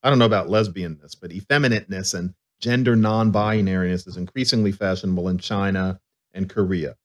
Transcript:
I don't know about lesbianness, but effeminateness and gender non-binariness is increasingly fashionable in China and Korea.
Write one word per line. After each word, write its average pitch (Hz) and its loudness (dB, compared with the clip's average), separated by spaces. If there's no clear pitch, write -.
I 127 2
don't 135 6
know 117 6
about 98 2
lesbianness, 87 -4
but 87 -16
effeminateness 101 -2
and 90 -6
gender 123 2
non-binariness 104 2
is 90 -14
increasingly 107 0
fashionable 92 -2
in 92 -2
China 95 -2
and 95 -6
Korea. 92 -2